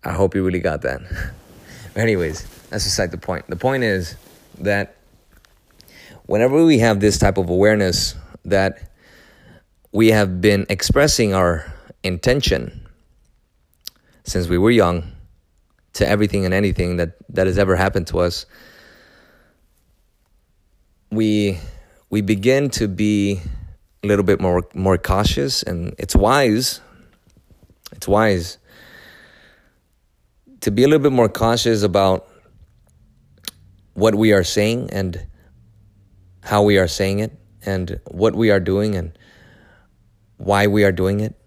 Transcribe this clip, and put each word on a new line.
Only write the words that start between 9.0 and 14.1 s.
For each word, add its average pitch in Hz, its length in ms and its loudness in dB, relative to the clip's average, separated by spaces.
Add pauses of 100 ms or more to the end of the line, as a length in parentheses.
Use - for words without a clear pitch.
we 113 180 4
have 101 320 2
been 101 280 2
expressing 120 640 0
our 87 400 0 (320)
intention, 92 840 -2 (1400)